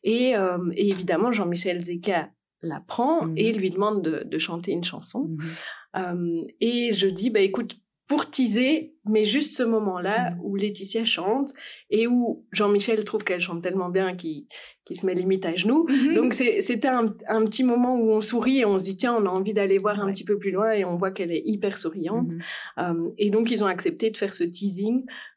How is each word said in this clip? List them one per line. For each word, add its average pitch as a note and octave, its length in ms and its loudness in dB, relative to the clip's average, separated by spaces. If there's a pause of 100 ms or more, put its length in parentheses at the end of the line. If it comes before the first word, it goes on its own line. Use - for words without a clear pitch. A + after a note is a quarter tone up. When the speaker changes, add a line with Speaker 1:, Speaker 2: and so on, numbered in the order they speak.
Speaker 1:
Et, A#3+ 340 2
euh, F#3 200 0 (180)
et G3+ 140 2
évidemment, F#3 420 0
Jean-Michel F3+ 520 -2
Zeka F3 460 -4 (320)
la D#3 180 -8
prend C#4 460 0
Speaker 2:
Mhm. D#3+ 120 -4
Speaker 1:
et A3 160 2
lui F#3+ 180 0
demande G3 320 0
de, D#3+ 200 -2
de - 140 -4
chanter E3+ 340 -6
une F3 120 -2
chanson. E3+ 460 -6
Speaker 2:
Mhm. D#3+ 100 -6 (580)
Speaker 1:
Euh, F3 460 -4 (180)
et A#3+ 320 2
je G3 140 2
dis, « F#3+ 240 0
Bah, G#3+ 80 4
écoute, G3 400 0 (260)
pour D4+ 240 0
teaser, B3+ 640 2 (100)
mais G#3+ 180 4
juste C4 320 0
ce B3+ 80 2
moment-là G3+ 680 0
Speaker 2:
Mhm. F3 120 -8
Speaker 1:
où G3 140 -4
Laetitia G#3+ 480 0
chante A3 460 0 (380)
et A3 160 4
où A#3+ 460 0
Jean-Michel G#3 540 2
trouve G#3 180 -4
qu'elle F3+ 160 -2
chante F3 240 -4
tellement F#3 260 -2
bien F#3 240 0
qu'il, E3 320 -8 (380)
qu'il - 160 -6
se - 60 0
met F#3 100 0
limite F#3+ 300 0
à E3 100 -2
genoux. » B3 340 2
Speaker 2:
Mhm. C4+ 240 4
Speaker 1:
Donc, B3 200 4
c'est, A#3+ 280 2
c'était B3 280 0
un, A#3 260 2 (140)
un A3 160 2
petit G#3+ 180 0
moment B3 320 4
où A3+ 160 4
on G#3+ 80 4
sourit A#3 400 2
et A#3+ 60 4
on G3+ 120 4
se F#3 60 0
dit, « F#3+ 140 -6
Tiens, A#3+ 200 2
on G#3 80 2
a F#3 40 2
envie F#3+ 240 -2
d'aller G3 240 4
voir G3+ 240 0
un G3 60 0
Speaker 2:
Ouais. G3 60 -2
Speaker 1:
petit F3+ 120 -6
peu G3+ 120 2
plus G3 140 -4
loin » G#3+ 220 2
et G3+ 100 2
on F3 140 -2
voit F#3+ 140 0
qu'elle F#3+ 200 -4
est E3 140 -2
hyper G3+ 320 -2
souriante. E3+ 560 -2
Speaker 2:
Mhm. E3 60 -8 (400)
Speaker 1:
Euh, E3+ 380 -2
et G#3 120 2
donc, A3+ 200 2
ils G#3+ 140 0
ont G3+ 40 4
accepté F#3 440 0
de G#3+ 60 -10
faire G3+ 160 -2
ce - 100 0
teasing G3+ 600 -2 (320)